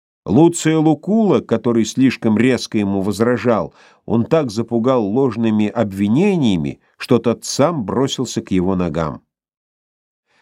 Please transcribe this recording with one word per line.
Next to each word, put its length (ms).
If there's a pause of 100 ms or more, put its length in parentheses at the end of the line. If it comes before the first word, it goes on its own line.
(240)
Луция 540
Лукула, 600
который 440
слишком 540
резко 400
ему 240
возражал, 720 (300)
он 200
так 280
запугал 520
ложными 640
обвинениями, 1120 (180)
что 220
тот 260
сам 400
бросился 560
к 120
его 240
ногам. 460 (1200)